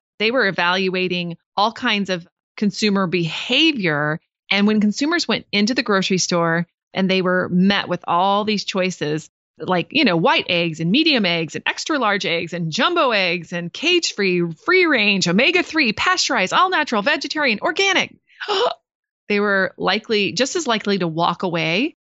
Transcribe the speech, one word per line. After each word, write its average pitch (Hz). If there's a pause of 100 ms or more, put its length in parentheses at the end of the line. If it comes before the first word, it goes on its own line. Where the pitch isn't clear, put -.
(180)
they 214
were 247
evaluating 180 (180)
all 214
kinds 208
of 180 (300)
consumer 202
behavior. 170 (300)
And 202
when 214
consumers 294
went -
into 208
the 269
grocery 190
store 170 (260)
and 190
they 190
were 180
met 190
with 175
all 196
these 208
choices, 165 (280)
like, 175
you 311
know, 180
white 254
eggs 170
and 165
medium 277
eggs 170
and -
extra 320
large 202
eggs 165
and 170
jumbo 294
eggs 180
and 175
cage-free, 196 (120)
free 359
range, 208
omega-three, 285
pasteurized, 254
all 359
natural, 302
vegetarian, 285
organic, 359 (320)
<gasps> 403 (680)
they 208
were 196
likely, 202
just 233
as 330
likely 202
to 175
walk 170
away 175